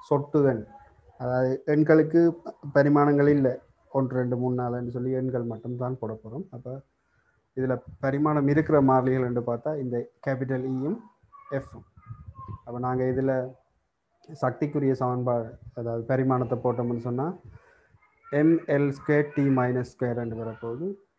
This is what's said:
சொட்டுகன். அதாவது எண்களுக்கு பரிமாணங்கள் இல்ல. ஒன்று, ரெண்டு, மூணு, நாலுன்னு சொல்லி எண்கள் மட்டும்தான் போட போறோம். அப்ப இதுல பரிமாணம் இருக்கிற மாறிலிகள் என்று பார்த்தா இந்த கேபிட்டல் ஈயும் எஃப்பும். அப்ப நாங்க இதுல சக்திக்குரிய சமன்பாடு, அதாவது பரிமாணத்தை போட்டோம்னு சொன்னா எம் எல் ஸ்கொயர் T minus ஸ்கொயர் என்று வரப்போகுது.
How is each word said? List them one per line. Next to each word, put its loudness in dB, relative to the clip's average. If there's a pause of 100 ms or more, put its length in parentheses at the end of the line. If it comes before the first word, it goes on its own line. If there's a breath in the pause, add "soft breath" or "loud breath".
(100)
சொட்டுகன். 2 (520)
அதாவது 0
எண்களுக்கு 4 (360)
பரிமாணங்கள் 6
இல்ல. 2 (300)
ஒன்று, -2
ரெண்டு, 0
மூணு, -2
நாலுன்னு -4
சொல்லி -6
எண்கள் -2
மட்டும்தான் -6
போட -8
போறோம். -12
அப்ப -14 (760)
இதுல -2 (180)
பரிமாணம் 2
இருக்கிற 4
மாறிலிகள் 4
என்று -2
பார்த்தா -4
இந்த -4 (180)
கேபிட்டல் -4
ஈயும் -4 (500)
எஃப்பும். -8 (800)
அப்ப -10
நாங்க -2
இதுல -2 (880)
சக்திக்குரிய -2
சமன்பாடு, -2 (160)
அதாவது -6
பரிமாணத்தை 0
போட்டோம்னு -2
சொன்னா -6 (960 soft breath)
எம் 4
எல் 0
ஸ்கொயர் 0
T 2
minus 0
ஸ்கொயர் -2
என்று -6
வரப்போகுது. -8 (240)